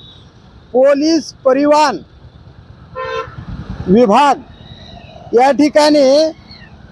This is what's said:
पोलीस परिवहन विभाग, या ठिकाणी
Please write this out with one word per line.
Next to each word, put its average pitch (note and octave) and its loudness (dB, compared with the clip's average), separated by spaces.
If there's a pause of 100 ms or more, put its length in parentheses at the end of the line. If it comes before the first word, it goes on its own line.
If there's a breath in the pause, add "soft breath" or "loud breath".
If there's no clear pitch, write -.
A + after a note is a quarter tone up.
(720)
पोलीस C#4+ 0 (120)
परिवहन C#4+ 0 (1900)
विभाग, A#3+ 2 (960)
या B3+ 2
ठिकाणी D4 2 (600)